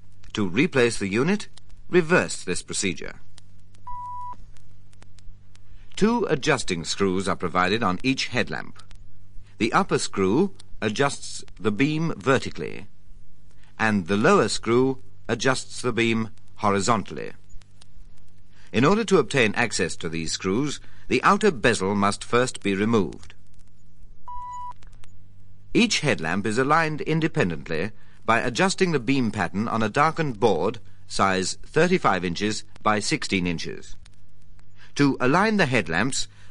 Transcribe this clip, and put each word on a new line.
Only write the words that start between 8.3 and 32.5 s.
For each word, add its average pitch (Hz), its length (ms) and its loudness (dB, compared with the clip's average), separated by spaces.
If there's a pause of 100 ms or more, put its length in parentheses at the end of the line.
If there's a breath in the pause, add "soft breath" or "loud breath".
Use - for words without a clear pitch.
The 110 140 2
upper 170 260 2
screw 117 560 2 (280)
adjusts 110 640 -2 (140)
the 107 140 0
beam 151 460 0
vertically, 98 680 0 (960 soft breath)
and 107 260 2
the 98 120 2
lower 139 320 6
screw 127 520 2 (260)
adjusts 123 540 0
the 123 120 -2
beam 113 360 2 (280)
horizontally. 98 720 0 (1400 soft breath)
In 107 100 4
order 202 220 6
to 185 140 6
obtain 113 360 4
access 101 400 0
to 87 140 -2
these 82 240 -4
screws, 120 480 0 (260 soft breath)
the - 160 2
outer 202 260 6
bezel 104 460 2
must 101 300 2
first 123 360 2
be 98 140 2
removed. 104 580 0 (2500)
Each 220 280 4
headlamp 92 440 0
is 110 120 0
aligned 151 420 2
independently 95 920 0 (340 soft breath)
by 113 160 4
adjusting 185 500 2
the 147 80 2
beam 123 320 2
pattern 101 380 0
on 110 120 0
a 110 60 2
darkened 143 540 2
board, 101 380 4 (280 soft breath)
size 95 580 2
thirty-five 151 600 4
inches 104 400 -2 (180)